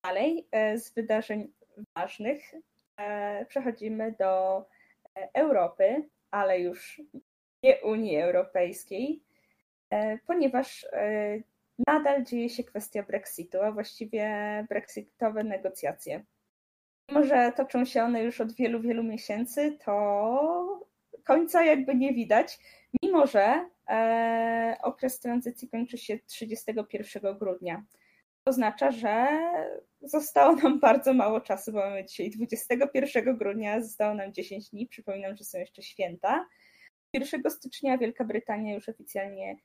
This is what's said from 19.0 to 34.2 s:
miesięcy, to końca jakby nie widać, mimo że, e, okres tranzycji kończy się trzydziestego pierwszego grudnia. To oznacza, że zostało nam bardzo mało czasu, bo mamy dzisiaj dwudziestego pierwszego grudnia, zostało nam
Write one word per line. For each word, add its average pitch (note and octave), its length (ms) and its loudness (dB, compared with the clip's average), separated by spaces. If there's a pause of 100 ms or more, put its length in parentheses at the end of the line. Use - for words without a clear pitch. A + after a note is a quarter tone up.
miesięcy, A#3+ 840 -2
to B3 1000 0 (360)
końca E4 400 4
jakby C4+ 320 4
nie C4 180 2
widać, A#3 460 2 (440)
mimo E4 240 6
że, B3+ 420 4 (200)
e, A3+ 920 2
okres B3+ 380 -4
tranzycji B3 500 -4
kończy A#3 280 -6
się A3 220 -6
trzydziestego A3 640 -8
pierwszego G3+ 520 -8
grudnia. F#3 480 -6 (600)
To C4+ 60 2
oznacza, B3+ 420 2
że A3+ 360 0 (760)
zostało D4 540 6
nam C#4+ 240 4
bardzo C#4 340 8
mało A3 280 2
czasu, - 300 -4
bo G#3+ 80 -2
mamy G3 260 -4
dzisiaj - 240 -8
dwudziestego A#3 580 -2
pierwszego B3+ 460 0
grudnia, G#3+ 480 -2
zostało G#3+ 320 -2
nam G3+ 200 -8